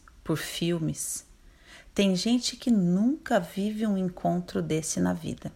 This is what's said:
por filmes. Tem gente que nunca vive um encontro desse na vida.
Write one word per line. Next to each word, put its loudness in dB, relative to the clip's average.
por -2
filmes. -4
Tem 4
gente 0
que 0
nunca 4
vive -4
um 0
encontro -2
desse -2
na 2
vida. -8